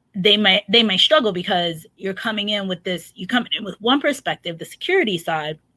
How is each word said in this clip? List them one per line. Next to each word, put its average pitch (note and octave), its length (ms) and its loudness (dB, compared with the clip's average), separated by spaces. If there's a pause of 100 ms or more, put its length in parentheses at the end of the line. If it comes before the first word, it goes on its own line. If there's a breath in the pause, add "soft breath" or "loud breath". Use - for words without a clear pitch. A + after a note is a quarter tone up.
(140)
they G3+ 220 4
might, G3+ 320 2
they A3+ 160 4
might F#3 160 2
struggle C4+ 320 4
because F3 540 -2 (100)
you're G3 180 -6
coming G#3 360 -4
in G3+ 180 -4
with F3+ 160 -6
this, F3+ 320 -6
you F#3 100 -10
come A3 220 0 (100)
in G#3+ 60 -10
with G3 160 -10
one B3 220 2
perspective, F3 560 -4
the D#3+ 80 -12
security E4 520 0
side, D#3+ 400 -4 (200)